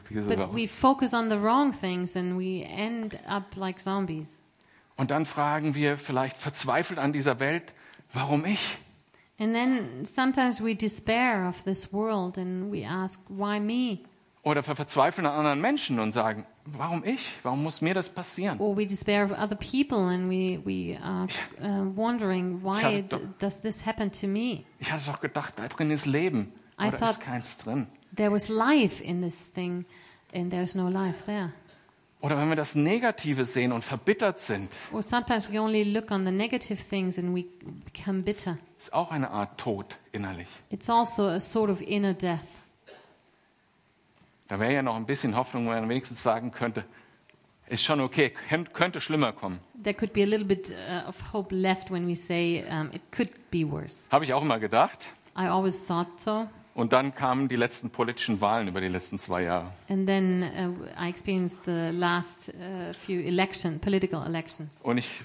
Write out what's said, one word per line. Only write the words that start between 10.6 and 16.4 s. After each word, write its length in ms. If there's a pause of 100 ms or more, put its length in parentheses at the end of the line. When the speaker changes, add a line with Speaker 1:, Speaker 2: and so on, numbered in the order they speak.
Speaker 2:
we 120
despair 720
of 160
this 300
world 440
and 340
we 160
ask, 320 (100)
"Why 300
me?" 400 (440)
Speaker 1:
Oder 220
wir 100
verzweifeln 520
an 80
anderen 260
Menschen 380
und 120
sagen, 340 (200)